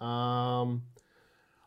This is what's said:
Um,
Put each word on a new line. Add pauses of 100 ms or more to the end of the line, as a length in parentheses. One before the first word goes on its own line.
Um, (840)